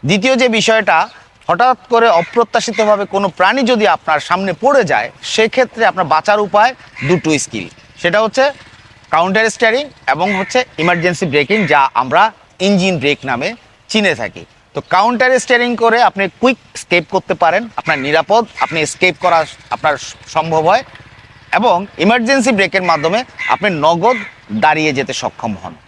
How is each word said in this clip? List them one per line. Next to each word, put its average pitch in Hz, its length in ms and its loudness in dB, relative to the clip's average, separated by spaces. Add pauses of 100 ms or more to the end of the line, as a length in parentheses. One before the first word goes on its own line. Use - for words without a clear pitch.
দ্বিতীয় 202 340 0
যে 247 120 2
বিষয়টা, 220 480 2 (520)
হঠাৎ 240 300 2 (140)
করে 233 160 4
অপ্রত্যাশিতভাবে 208 960 0 (100)
কোনো 202 140 0
প্রাণী 208 340 0
যদি 220 240 2
আপনার 156 340 0
সামনে 185 400 -2
পড়ে 269 240 2
যায়, 120 240 -2 (140)
সেক্ষেত্রে 226 640 0
আপনার 175 280 0
বাঁচার 208 260 2
উপায় 214 340 2 (340)
দুটো 170 200 0 (100)
স্কিল, 101 280 -8 (360)
সেটা 180 180 0
হচ্ছে 220 240 0 (680)
কাউন্টার 190 400 0
স্টিয়ারিং 233 340 0 (220)
এবং 160 200 -2 (120)
হচ্ছে 254 260 -2 (140)
ইমার্জেন্সি 175 480 0
ব্রেকিং, 151 400 0
যা 139 280 2
আমরা 135 280 2 (380)
ইঞ্জিন 190 380 2
ব্রেক 139 260 0
নামে 131 240 -4 (400)
চিনে 202 260 0
থাকি। 98 300 -10 (300)
তো 147 60 -6 (100)
কাউন্টার 233 480 2
স্টিয়ারিং 240 380 0
করে 226 260 2
আপনি 196 220 0 (160)
কুইক 240 180 2 (160)
এস্কেপ 175 360 -2
করতে 190 240 -2
পারেন, 175 280 2 (140)
আপনার 156 220 -2
নিরাপদ, 156 440 0 (180)
আপনি 151 200 -4
এস্কেপ 160 400 -2
করা 170 240 2 (260)
আপনার 147 240 -2 (400)
সম্ভব 160 360 0
হয়, 240 120 2 (680)
এবং 196 340 0 (120)
ইমার্জেন্সি 240 540 2
ব্রেকের 190 380 0
মাধ্যমে 165 340 0 (240)
আপনি 180 220 -2
নগদ 170 460 0 (360)
দাঁড়িয়ে 151 400 0
যেতে 131 200 -4
সক্ষম 117 400 -6 (100)
হন। 87 120 -14 (140)